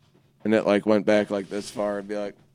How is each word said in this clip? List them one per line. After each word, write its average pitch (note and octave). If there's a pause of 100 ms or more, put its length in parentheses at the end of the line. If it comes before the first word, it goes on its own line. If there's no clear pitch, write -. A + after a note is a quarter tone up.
(440)
and G#2+
it, A2
like, G2+
went G#2
back, G#2
like, G2+
this G2
far G#2
and G2
be G#2
like, G2+ (200)